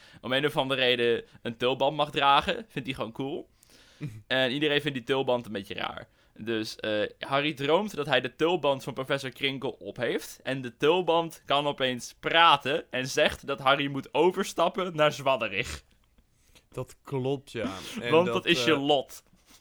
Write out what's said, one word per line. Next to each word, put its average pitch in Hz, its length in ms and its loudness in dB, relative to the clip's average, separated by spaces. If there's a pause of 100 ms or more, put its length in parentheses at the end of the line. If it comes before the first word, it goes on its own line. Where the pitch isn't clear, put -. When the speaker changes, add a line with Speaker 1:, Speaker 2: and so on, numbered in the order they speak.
(220)
Speaker 1:
om 123 120 -6
een 139 120 2
of 147 120 -4
andere 135 240 0
reden 120 420 2 (180)
een 117 160 -8
tulband 135 380 0
mag 147 160 0
dragen. 147 560 2
Vindt - 200 -10
hij 127 100 -6
gewoon 113 140 -6
cool. 135 380 -8 (480)
Speaker 2:
<laughs> 110 300 -14
Speaker 1:
En 131 240 2
iedereen 147 300 2
vindt 143 160 -2
die 117 100 -10
tulband 131 380 0
een 101 60 -12
beetje 98 220 -8
raar. - 340 -8 (300)
Dus, 110 380 -4
eh, 107 340 -2 (100)
Harry 143 340 -2
droomt 156 420 0
dat 147 100 -6
hij 131 160 -2
de 127 140 -6
tulband 151 480 0
van 139 100 -8
professor 135 360 -4
Krinkel 135 400 -4
op 98 280 -12
heeft. 139 460 -6
En 135 180 -4
de 123 160 -10
tulband 165 680 2
kan 143 220 0
opeens 131 520 -4
praten 156 720 4
en 127 160 -4
zegt - 400 0
dat 139 120 -4
Harry 139 280 4
moet 139 260 -8
overstappen 180 840 2
naar 151 160 4
Zwadderig. 127 720 -2 (920)
Speaker 2:
Dat 127 280 -10
klopt, 135 480 -4
ja. 110 200 -6 (160)
Speaker 1:
<laughs> - 140 -10
Speaker 2:
En 120 100 -4
Speaker 1:
Want 165 140 6
Speaker 2:
dat, - 100 -2
Speaker 1:
dat - 100 -4
is 175 140 4
Speaker 2:
eh, 120 60 0
Speaker 1:
je 147 120 4
lot. 139 460 -2 (380)